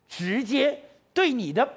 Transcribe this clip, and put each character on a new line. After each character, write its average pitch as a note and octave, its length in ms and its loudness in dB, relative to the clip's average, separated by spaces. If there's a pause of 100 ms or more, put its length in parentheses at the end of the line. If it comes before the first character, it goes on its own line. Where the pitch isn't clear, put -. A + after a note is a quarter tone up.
直 F#3+ 380 -4
接 C#4 340 0 (360)
对 F4+ 180 2
你 F#3+ 200 -4
的 A#3 140 2 (100)